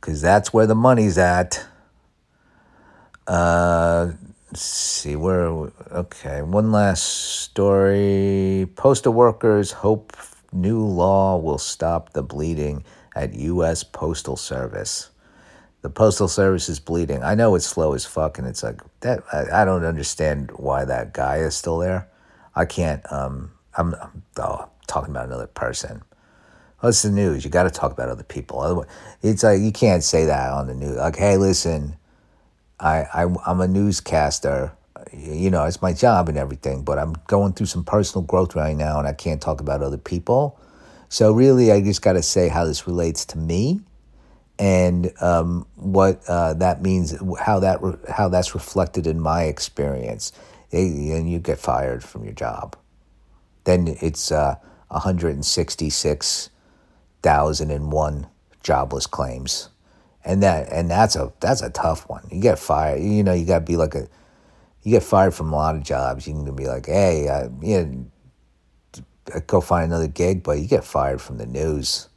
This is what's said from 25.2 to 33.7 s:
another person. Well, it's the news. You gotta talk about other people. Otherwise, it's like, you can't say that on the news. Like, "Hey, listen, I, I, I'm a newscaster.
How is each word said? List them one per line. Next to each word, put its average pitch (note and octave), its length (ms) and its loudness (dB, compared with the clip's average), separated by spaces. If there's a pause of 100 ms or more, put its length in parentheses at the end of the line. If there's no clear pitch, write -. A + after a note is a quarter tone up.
another B1 200 -10
person. - 560 -10 (800)
Well, A#2+ 80 2
it's A2+ 140 2
the G#2 80 2
news. F2 340 0
You C#2+ 60 -8
gotta F2+ 180 4
talk C2+ 220 -4
about B1 180 -6
other A#1 140 -10
people. C2 380 -10
Otherwise, E2+ 260 -2 (340)
it's G2+ 220 0
like, G2+ 180 6
you G#2+ 100 0
can't F#2+ 320 4
say D#2+ 220 2
that C2+ 260 0
on C#2 160 -4
the B1+ 80 -8
news. C2+ 220 -6
Like, D#2 180 -2
"Hey, G2 220 4
listen, E2 580 0 (840)
I, D#2 240 2 (100)
I, F2 140 0 (180)
I'm F2+ 160 0
a F#2 60 2
newscaster. D2+ 1040 0 (420)